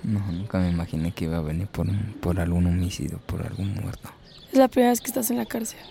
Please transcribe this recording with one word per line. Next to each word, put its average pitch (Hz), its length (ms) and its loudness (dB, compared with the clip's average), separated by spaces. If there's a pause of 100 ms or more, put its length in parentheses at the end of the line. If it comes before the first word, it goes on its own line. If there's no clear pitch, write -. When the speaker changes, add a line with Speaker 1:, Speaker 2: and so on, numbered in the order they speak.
Speaker 1:
No, 107 160 0 (120)
nunca 95 280 -4
me 90 100 2
imaginé 85 440 -2
que - 120 -4
iba 82 120 -2
a 85 40 -2
venir 80 260 -2
por 85 200 -2
un, 101 340 -2
por 87 180 2
algún 87 280 4
homicidio, 92 580 0
por 87 200 -4
algún 98 300 -4
muerto. - 340 -8 (420)
Speaker 2:
¿Es 269 80 4
la 262 80 8
primera 247 240 4
vez 240 80 2
que - 80 -8
estás 254 240 -4
en 240 60 0
la 233 80 -2
cárcel? 226 340 -8 (120)